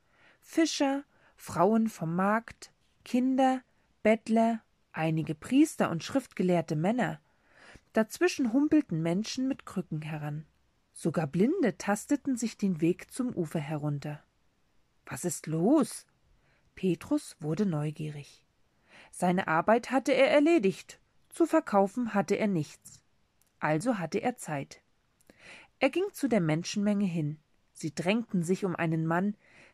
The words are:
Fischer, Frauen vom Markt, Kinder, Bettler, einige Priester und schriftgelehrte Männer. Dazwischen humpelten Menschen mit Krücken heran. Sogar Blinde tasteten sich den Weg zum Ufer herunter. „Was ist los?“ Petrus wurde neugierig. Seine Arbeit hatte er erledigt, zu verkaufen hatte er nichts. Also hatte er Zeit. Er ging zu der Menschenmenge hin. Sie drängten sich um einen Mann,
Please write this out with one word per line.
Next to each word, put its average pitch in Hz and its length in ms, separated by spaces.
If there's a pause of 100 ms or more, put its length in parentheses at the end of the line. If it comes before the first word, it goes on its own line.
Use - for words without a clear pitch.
(400)
Fischer, 285 640 (300)
Frauen 220 540
vom 165 260
Markt, 202 580 (320)
Kinder, 262 580 (400)
Bettler, 226 600 (300)
einige 160 420
Priester - 560
und 160 140
schriftgelehrte 180 720
Männer. 170 440 (720)
Dazwischen 233 600
humpelten 285 500
Menschen 208 460
mit - 180
Krücken 160 360
heran. 151 440 (460)
Sogar 160 340
Blinde 226 500
tasteten 262 600
sich 220 200
den 185 240
Weg 170 320
zum 247 220
Ufer 165 260
herunter. 147 600 (840)
„Was - 200
ist - 220
los?“ 180 600 (680)
Petrus - 640
wurde 160 260
neugierig. 151 800 (680)
Seine 180 380
Arbeit 190 420
hatte 269 220
er 269 180
erledigt, 294 720 (280)
zu - 160
verkaufen 226 720
hatte 202 220
er 220 100
nichts. - 560 (560)
Also 165 400
hatte 165 200
er - 180
Zeit. - 460 (960)
Er 269 100
ging 349 220
zu - 160
der 226 120
Menschenmenge 202 640
hin. 156 320 (340)
Sie - 220
drängten 202 480
sich 185 220
um 180 120
einen 160 300
Mann, 180 300 (380)